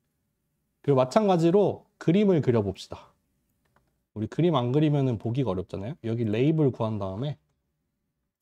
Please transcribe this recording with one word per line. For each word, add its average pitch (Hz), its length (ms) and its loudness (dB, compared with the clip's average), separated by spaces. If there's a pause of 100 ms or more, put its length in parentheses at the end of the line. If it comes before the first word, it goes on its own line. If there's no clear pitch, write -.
(800)
그리고 139 160 2
마찬가지로 170 880 2 (120)
그림을 185 440 2
그려봅시다. 110 720 -2 (1000)
우리 107 140 -6
그림 165 280 0
안 123 160 -2
그리면은 143 460 0
보기가 117 340 -4
어렵잖아요. 95 520 -8
여기 117 200 -4
레이블 131 480 2
구한 110 260 -4
다음에 101 400 -8 (1040)